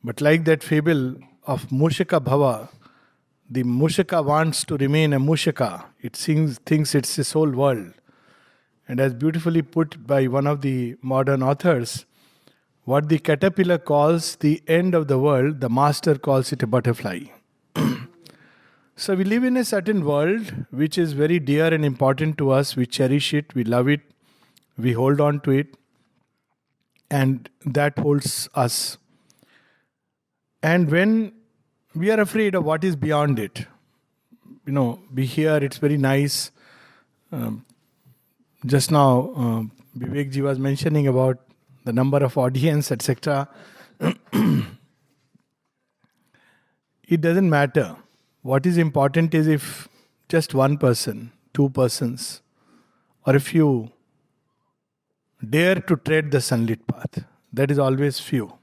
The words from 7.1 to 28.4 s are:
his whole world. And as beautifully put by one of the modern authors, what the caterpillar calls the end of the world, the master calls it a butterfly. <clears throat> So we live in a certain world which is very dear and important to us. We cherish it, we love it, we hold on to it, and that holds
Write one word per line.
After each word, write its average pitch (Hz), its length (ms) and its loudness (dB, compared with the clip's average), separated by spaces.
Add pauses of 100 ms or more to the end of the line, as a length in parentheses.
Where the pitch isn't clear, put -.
his 143 160 -4
whole 156 180 2
world. 123 420 -2 (960)
And 127 140 -4
as 135 140 2
beautifully 160 480 0
put 156 440 -4
by 135 220 2
one 139 180 0
of 147 140 0
the 127 420 -4
modern 131 400 0
authors, 139 640 0 (800)
what 143 240 0
the 156 100 2
caterpillar 175 600 0
calls 151 580 0
the 156 320 0
end 175 260 2
of 156 140 0
the 135 100 2
world, 139 420 2
the 127 80 -4
master 143 480 2
calls 131 360 0
it 131 100 -4
a 120 40 0
butterfly. 110 540 -2 (540)
<clears throat> 160 80 -2 (1160)
So 196 160 -2
we 185 100 0
live 226 200 2
in 254 140 2
a 240 60 0
certain 190 420 -2
world 156 480 0 (160)
which 151 260 -2
is 165 160 0
very 156 260 2
dear 147 280 0
and 160 180 2
important 139 540 0
to 139 120 0
us. 135 260 0
We 123 100 0
cherish 139 480 0
it, 147 200 -4
we 123 80 -2
love 120 260 0
it, 147 120 2 (800)
we 120 140 0
hold 135 280 2
on 147 200 2
to 143 100 -2
it, 139 260 0 (1300)
and 135 360 0 (200)
that 147 320 -2
holds - 560 -2